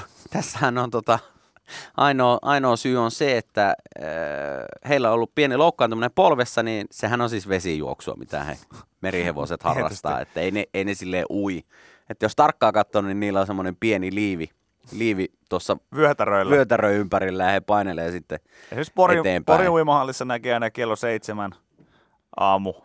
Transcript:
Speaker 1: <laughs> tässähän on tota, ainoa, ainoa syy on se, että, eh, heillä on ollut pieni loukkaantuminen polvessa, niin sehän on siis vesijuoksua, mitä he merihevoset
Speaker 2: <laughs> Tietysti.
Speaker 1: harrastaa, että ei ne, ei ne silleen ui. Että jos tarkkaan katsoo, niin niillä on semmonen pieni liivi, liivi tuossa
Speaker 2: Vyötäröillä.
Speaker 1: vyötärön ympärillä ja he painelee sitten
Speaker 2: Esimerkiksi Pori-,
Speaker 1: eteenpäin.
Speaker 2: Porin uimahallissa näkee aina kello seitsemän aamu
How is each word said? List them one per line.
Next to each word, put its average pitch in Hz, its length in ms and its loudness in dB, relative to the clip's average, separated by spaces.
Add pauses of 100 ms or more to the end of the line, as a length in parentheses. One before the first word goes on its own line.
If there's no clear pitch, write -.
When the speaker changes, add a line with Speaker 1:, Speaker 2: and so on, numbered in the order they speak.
(180)
Speaker 1:
<laughs> - 160 -14
tässähän 127 440 -2
on 123 140 -2
tota, 113 280 2 (800)
ainoa, 131 440 4
ainoa 135 340 2
syy 127 220 0
on 117 140 0
se, 135 260 0
että, 101 380 0 (240)
eh, 76 60 -10 (840)
heillä 139 200 2
on 110 40 4
ollut 117 220 0
pieni 139 220 2
loukkaantuminen 120 580 2
polvessa, 131 480 2
niin 110 280 -4
sehän 117 300 -2
on 120 80 0
siis 101 200 -6
vesijuoksua, 82 680 -4
mitä 60 280 -8
he 73 140 -10 (440)
merihevoset 85 580 -4
Speaker 2:
<laughs> - 40 -10
Tietysti. 85 180 0
Speaker 1:
harrastaa, 76 400 -4
että 80 200 -8
ei 92 100 -2
ne, 101 220 -4
ei 95 120 -2
ne 101 80 -4
silleen 90 360 -4
ui. 98 340 -4 (460)
Että 107 160 -4
jos 107 100 -2
tarkkaan 147 380 4
katsoo, 104 280 0
niin 98 180 -4
niillä 101 200 0
on 95 80 2
semmonen 95 280 -4
pieni 95 400 -2
liivi, 95 340 -2 (420)
liivi 107 360 -2 (220)
tuossa 92 280 -2 (180)
Speaker 2:
Vyötäröillä. 107 560 2
Speaker 1:
vyötärön 110 420 4
ympärillä 95 500 0
ja 92 80 2
he 98 80 2
painelee 92 520 -2
sitten 78 280 -10 (260)
Speaker 2:
Esimerkiksi 139 300 -8
Pori-, 180 240 4
Speaker 1:
eteenpäin. 95 380 2
Speaker 2:
Porin 180 140 2
uimahallissa 143 540 2
näkee 120 280 -2
aina 117 160 0
kello 113 260 -2
seitsemän 107 560 -4 (840)
aamu 98 360 2 (120)